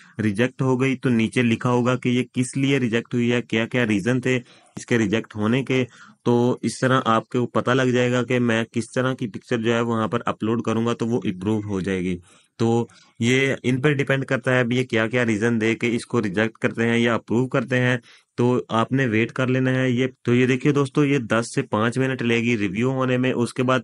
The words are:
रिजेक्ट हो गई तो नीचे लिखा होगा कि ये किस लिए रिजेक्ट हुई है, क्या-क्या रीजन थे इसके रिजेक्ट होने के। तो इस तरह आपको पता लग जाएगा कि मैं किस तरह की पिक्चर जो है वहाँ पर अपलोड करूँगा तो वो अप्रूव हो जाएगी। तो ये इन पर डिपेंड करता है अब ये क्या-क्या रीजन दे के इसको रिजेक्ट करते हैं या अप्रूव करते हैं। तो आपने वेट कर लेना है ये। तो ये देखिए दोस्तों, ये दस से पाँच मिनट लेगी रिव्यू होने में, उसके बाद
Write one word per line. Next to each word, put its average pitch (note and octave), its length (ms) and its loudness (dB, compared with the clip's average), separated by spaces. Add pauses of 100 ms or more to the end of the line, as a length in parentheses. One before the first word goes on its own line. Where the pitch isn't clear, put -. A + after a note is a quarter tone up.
(200)
रिजेक्ट A2 420 0
हो C3 160 2
गई C3 180 2
तो C3 140 -2
नीचे A#2 340 2
लिखा A#2 260 0
होगा B2 260 2
कि B2 140 -2
ये B2 160 0
किस B2+ 320 -4
लिए C3+ 220 2
रिजेक्ट A#2 340 -2
हुई A#2+ 160 2
है, A#2+ 120 0
क्या-क्या A2+ 440 -2
रीजन A2 360 0
थे B2+ 140 0
इसके - 640 -6
रिजेक्ट A2 380 -2
होने A2 280 0
के। C3 200 0 (420)
तो A#2+ 380 2
इस A#2 180 -4
तरह C3 260 2
आपको A2+ 400 0
पता A#2 260 0
लग C3 180 2
जाएगा B2 320 2
कि B2 160 0
मैं A2+ 260 0
किस A2+ 200 -4 (100)
तरह B2+ 180 0
की C3 140 -6
पिक्चर G2+ 300 -6
जो A2+ 160 0
है A#2 100 2
वहाँ A2+ 240 0
पर A#2 160 -2
अपलोड A2 420 -2
करूँगा A2+ 280 0
तो A#2 120 -6
वो A#2 140 0
अप्रूव G#2 480 -4
हो F#2+ 140 -4
जाएगी। F#2 340 -2 (440)
तो A#2 280 0 (320)
ये B2+ 360 2 (100)
इन C3 160 0
पर D3+ 120 2
डिपेंड C3+ 320 -2
करता C3 260 -2
है B2+ 120 2
अब A#2 100 -2
ये B2+ 100 2
क्या-क्या A#2 400 0
रीजन A2+ 360 0
दे A2+ 160 2
के A#2+ 140 -2
इसको A#2+ 300 -2
रिजेक्ट G#2+ 380 0
करते A2+ 260 -2
हैं A#2 140 2
या A#2+ 160 2
अप्रूव B2+ 340 -2
करते C3 300 -2
हैं। B2 220 0 (380)
तो B2 340 2
आपने A#2+ 360 0
वेट A2+ 240 0
कर C3 180 -2
लेना C3 220 0
है C3 200 0
ये। B2+ 160 0 (180)
तो A#2+ 80 2
ये B2+ 140 4
देखिए C3+ 240 2
दोस्तों, C#3+ 340 0
ये C#3 160 0
दस A2+ 340 -2
से C#3 80 -2
पाँच A2+ 340 -2
मिनट C3 240 -2
लेगी A#2 340 0
रिव्यू G#2 360 -2
होने C3 260 0
में, B2+ 160 0
उसके A#2+ 300 -2
बाद B2+ 200 0